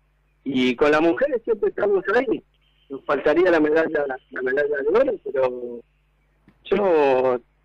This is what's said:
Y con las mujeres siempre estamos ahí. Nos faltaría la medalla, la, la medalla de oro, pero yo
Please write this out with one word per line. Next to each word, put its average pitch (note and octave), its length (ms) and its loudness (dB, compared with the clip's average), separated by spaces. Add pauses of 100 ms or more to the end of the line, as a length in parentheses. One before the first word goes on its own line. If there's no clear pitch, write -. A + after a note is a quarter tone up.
(440)
Y B2+ 320 0
con D3 140 2
las D3+ 100 4
mujeres E3+ 440 0
siempre G#3+ 260 -2
estamos G3 340 -2 (100)
ahí. A#3+ 300 -2 (460)
Nos C3+ 160 -14
faltaría D3+ 440 2
la E3+ 80 4
medalla, D3+ 480 0
la, C3 120 -8 (140)
la B2+ 100 -8
medalla C#3+ 340 -2
de C#3 120 -4
oro, A#3+ 240 2 (120)
pero B2 560 -4 (840)
yo C#3 760 2 (240)